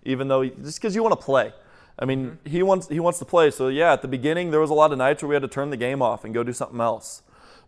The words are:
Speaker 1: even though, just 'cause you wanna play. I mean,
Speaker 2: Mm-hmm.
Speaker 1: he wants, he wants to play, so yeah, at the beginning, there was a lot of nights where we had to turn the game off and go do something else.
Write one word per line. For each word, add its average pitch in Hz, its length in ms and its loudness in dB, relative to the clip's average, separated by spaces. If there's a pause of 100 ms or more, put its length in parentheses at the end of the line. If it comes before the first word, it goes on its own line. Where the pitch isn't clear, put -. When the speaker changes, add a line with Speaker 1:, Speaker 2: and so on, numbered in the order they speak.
Speaker 1:
even 131 220 -2
though, 135 180 2
just 135 360 -12
'cause 202 140 -2
you 226 80 0
wanna 214 120 2
play. 127 380 0 (440)
I 127 80 -6
mean, 131 260 -4 (140)
Speaker 2:
Mm-hmm. 147 40 -14
Speaker 1:
he 175 140 0
wants, 190 240 2
he 151 120 -4
wants 170 200 0
to - 60 -10
play, 160 260 6
so 131 160 -2
yeah, 151 260 4
at - 80 2
the - 60 -8
beginning, 156 440 -2
there 151 80 2
was 156 100 2
a 151 60 0
lot 151 160 6
of 135 60 -2
nights 139 260 0
where 143 60 -6
we 147 60 2
had 139 60 0
to 135 60 -6
turn 143 220 -6
the 135 80 -6
game 131 240 -4
off 110 220 0
and 110 100 -10
go 117 100 -2
do 120 100 -6
something 120 260 -8
else. - 440 -6 (440)